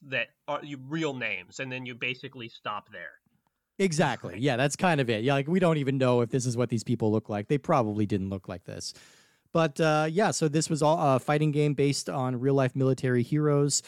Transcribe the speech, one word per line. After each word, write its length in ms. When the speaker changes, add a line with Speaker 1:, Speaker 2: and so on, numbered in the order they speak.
Speaker 1:
that 200
are, 160
you, 140
real 260
names, 460
and 120
then 140
you 100
basically 540
stop 420
there. 200
Speaker 2:
Exactly. 540
Speaker 1:
Right. 80
Speaker 2:
Yeah, 160
that's 180
kind 240
of 100
it. 140
Yeah, 100
like, 140
we 120
don't 180
even 200
know 240
if 80
this 160
is 120
what 120
these 140
people 280
look 180
like. 180
They 100
probably 480
didn't 240
look 180
like 160
this. 300
But, 260
uh, 320
yeah, 200
so 160
this 220
was 140
all 320
a 40
fighting 320
game 220
based 360
on 300
real-life 360
military 480
heroes. 640